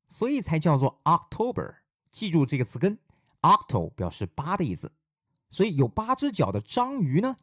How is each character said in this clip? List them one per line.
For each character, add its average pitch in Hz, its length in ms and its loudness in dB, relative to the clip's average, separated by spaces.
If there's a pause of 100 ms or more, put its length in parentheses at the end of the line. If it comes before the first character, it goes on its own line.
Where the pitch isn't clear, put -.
所 - 220 -4
以 277 120 -2
才 165 160 -2
叫 156 200 2
做 131 260 -2
October。 - 720 -2 (340)
记 208 220 -8
住 156 140 4
这 135 120 -2
个 123 60 0
词 - 160 -6
根， 202 180 0 (440)
octo 143 480 4
表 87 200 -6
示 101 160 -6
八 156 300 -6
的 196 80 -2
意 107 100 -2
思， - 200 -12 (560)
所 - 160 0
以 190 100 0
有 139 100 4
八 220 300 -2
只 285 160 -2
脚 160 180 0
的 101 120 -2
章 254 360 -2
鱼 151 220 2
呢， 254 240 0